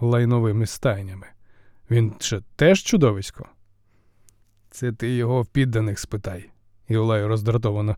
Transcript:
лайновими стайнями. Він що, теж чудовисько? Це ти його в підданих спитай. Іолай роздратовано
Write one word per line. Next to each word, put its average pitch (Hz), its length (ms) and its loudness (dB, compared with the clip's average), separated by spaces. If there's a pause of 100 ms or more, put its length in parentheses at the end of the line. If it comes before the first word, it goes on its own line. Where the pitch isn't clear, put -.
лайновими 120 680 2
стайнями. 98 600 -4 (640)
Він 113 280 2
що, 101 220 -6 (160)
теж 185 260 6
чудовисько? 117 680 0 (1200)
Це 123 220 -6
ти 117 180 -6
його 123 320 0
в 110 40 -4
підданих 113 520 0
спитай. 95 520 -10 (380)
Іолай 110 380 0
роздратовано 107 720 0